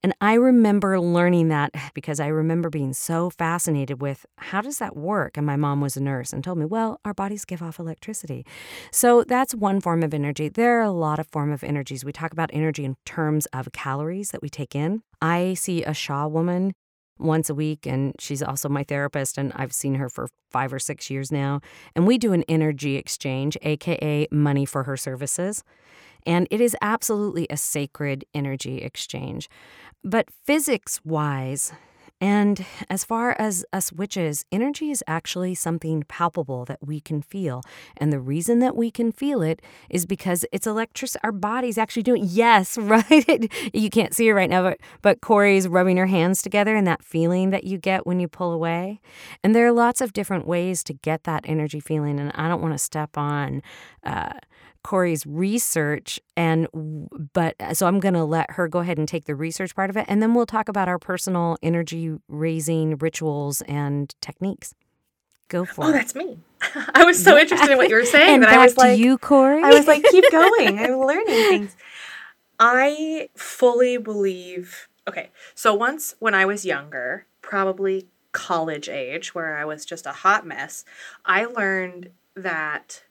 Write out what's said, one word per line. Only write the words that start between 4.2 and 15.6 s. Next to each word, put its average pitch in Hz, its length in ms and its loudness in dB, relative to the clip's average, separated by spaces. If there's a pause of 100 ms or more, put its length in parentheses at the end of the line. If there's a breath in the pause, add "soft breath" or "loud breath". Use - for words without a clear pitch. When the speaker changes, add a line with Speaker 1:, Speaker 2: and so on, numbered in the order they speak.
Speaker 1:
"How - 240 -8
does 277 200 -10
that 220 140 -8
work?" 165 440 -6
And 147 80 -2
my 139 100 -2
mom 143 240 -2
was 139 160 -4
a 135 60 -6
nurse 135 280 -6
and 139 140 -8
told 175 140 -6
me, 151 80 -4
"Well, 220 360 -6
our 208 120 -8
bodies 202 320 -8
give 170 160 -12
off 165 160 -12
electricity." 160 680 -12 (480 loud breath)
So 240 320 4
that's 254 300 0
one 196 260 -2
form 165 220 0
of 156 100 -2
energy. 151 380 -4
There 240 280 2
are 226 40 2
a 208 80 0
lot 160 280 -2
of 160 80 -6
form 147 260 -2
of 135 120 -8
energies. 139 400 -6
We 143 80 -10
talk 160 220 -10
about 160 180 -4
energy 151 320 -2
in 131 220 -6
terms 151 400 -2
of - 260 -10
calories 156 600 -8
that - 100 -12
we 147 80 -10
take - 240 -12
in. 165 280 -2 (200)
I 175 320 0
see 175 280 -4